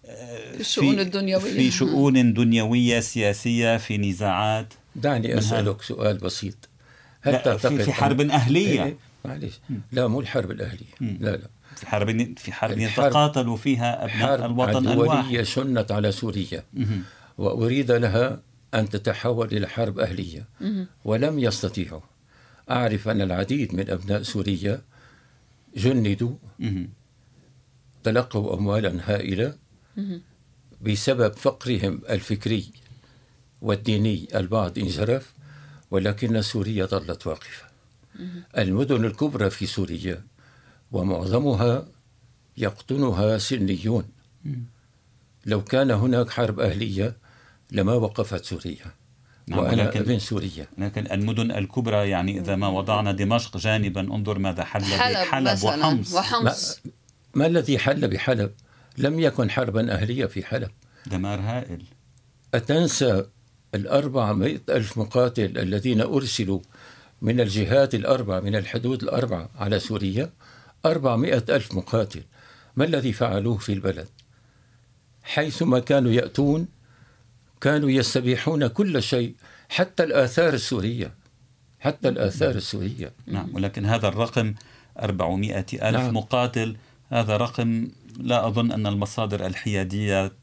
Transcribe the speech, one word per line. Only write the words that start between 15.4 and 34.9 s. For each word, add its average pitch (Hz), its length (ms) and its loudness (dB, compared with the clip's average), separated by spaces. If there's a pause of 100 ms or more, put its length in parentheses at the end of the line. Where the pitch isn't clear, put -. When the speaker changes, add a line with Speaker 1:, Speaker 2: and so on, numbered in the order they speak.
Speaker 3:
شنت 123 500 0
على 104 200 2
سوريا، 95 520 -4 (100)
Speaker 1:
مهم. 107 280 -2 (360)
Speaker 3:
وأريد 117 520 0
لها 117 520 2 (320)
أن 110 140 2
تتحول 110 580 -2
إلى 107 200 -2
حرب 107 320 -4
أهلية، 90 460 -4 (160)
Speaker 2:
مهم. 190 260 -4 (180)
Speaker 3:
ولم 135 340 0
يستطيعوا. 92 640 -2 (680)
أعرف 110 380 0
أن 107 120 0
العديد 98 540 -2
من 95 160 -4
أبناء 98 320 -2
سوريا 101 600 -2 (960)
جندوا، 117 580 0 (240)
Speaker 1:
مهم. 95 300 -4 (1160)
Speaker 3:
تلقوا 113 500 0
أموالا 101 500 0
هائلة 104 640 -2 (300)
Speaker 2:
مهم. 196 260 -6 (580)
Speaker 3:
بسبب 110 520 2
فقرهم 104 680 -2 (100)
الفكري 104 540 -2 (960)
والديني. 107 720 0
البعض 98 440 0
انجرف، 107 540 -2 (580)